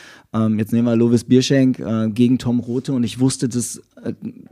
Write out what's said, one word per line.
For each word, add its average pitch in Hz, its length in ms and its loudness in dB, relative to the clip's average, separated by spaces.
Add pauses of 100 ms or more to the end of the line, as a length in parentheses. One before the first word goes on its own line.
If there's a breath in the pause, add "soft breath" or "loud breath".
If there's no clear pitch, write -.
(340 loud breath)
ähm, 110 260 0
jetzt 107 140 -4
nehmen 117 140 2
wir 117 80 2
Lovis 117 280 4
Bierschenk, 131 560 2
äh, 110 300 -2
gegen 120 280 2
Tom 120 220 -2
Rothe 123 340 -6
und 123 100 0
ich 110 160 -6
wusste, 131 300 0
dass, 117 320 -6 (220)
äh, 113 100 -8 (380)